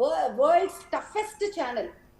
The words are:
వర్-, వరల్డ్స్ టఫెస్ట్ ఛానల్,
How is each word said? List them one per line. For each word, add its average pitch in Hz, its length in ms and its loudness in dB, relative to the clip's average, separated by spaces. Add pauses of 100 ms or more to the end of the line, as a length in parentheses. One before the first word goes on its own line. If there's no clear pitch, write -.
వర్-, 254 400 0
వరల్డ్స్ 349 520 2
టఫెస్ట్ 403 680 -4
ఛానల్, 233 280 -4 (320)